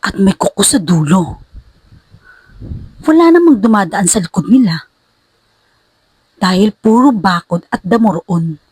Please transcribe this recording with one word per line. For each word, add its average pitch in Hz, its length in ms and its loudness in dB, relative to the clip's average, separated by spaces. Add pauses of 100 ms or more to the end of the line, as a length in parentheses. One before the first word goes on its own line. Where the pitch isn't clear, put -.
At - 160 -8
may 196 160 2
kuko - 320 -4
sa 262 160 0
dulo. 160 640 -2 (1600)
Wala 330 320 2
namang 330 240 4
dumadaan 196 480 0
sa 202 160 -2
likod 165 240 -6
nila. 196 400 0 (1500)
Dahil 185 420 0
puro 240 360 4
bakod 175 600 -4
at - 80 -6
damo 202 400 0
roon. 165 400 -4 (120)